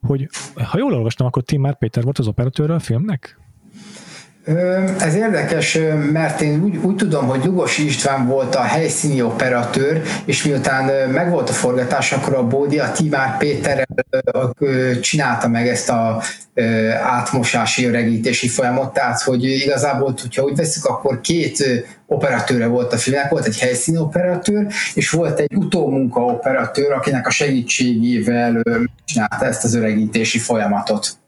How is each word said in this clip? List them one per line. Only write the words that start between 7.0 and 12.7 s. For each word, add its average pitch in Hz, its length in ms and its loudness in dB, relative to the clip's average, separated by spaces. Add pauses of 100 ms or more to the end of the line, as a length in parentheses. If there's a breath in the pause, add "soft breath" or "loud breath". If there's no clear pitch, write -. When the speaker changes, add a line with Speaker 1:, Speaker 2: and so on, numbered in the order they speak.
Speaker 2:
hogy 131 180 0
Lugos 180 320 0
István 139 500 0
volt 131 280 0
a 131 60 2
helyszíni 135 600 0
operatőr, 127 800 0 (240 loud breath)
és - 200 -2
miután, 135 440 0
ö, 135 220 2
megvolt 160 380 0
a 127 40 -2
forgatás, 127 580 0
akkor 139 220 0
a 127 140 2
Bódi 139 320 0